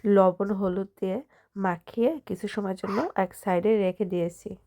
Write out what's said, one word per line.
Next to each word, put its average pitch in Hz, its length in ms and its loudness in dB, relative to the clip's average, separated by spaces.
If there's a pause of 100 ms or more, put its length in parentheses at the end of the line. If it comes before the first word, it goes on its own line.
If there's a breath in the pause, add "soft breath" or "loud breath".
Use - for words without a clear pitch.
লবণ 196 480 4
হলুদ 190 460 -2
দিয়ে 190 200 -4 (380 soft breath)
মাখিয়ে 196 540 -2 (160)
কিছু 190 220 -8
সময়ের 190 340 -4
জন্য 196 160 -2 (260)
এক 185 120 -4
সাইডে 190 360 0 (140)
রেখে 185 200 -2
দিয়েছি। 175 440 -4 (180)